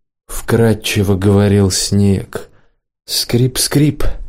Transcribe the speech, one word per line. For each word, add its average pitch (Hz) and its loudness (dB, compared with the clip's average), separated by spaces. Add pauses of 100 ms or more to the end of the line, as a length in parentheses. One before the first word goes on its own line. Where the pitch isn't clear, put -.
(260)
вкрадчиво 107 0
говорил 101 2
снег. 98 -2 (540)
«Скрип, - -2
скрип». 143 0 (240)